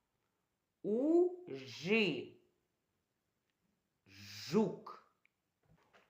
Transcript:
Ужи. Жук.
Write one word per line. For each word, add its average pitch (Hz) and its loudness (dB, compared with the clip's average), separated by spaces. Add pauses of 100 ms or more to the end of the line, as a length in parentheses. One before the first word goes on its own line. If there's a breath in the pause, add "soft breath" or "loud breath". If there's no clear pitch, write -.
(840)
Ужи. 190 0 (1700)
Жук. 127 -2 (1200)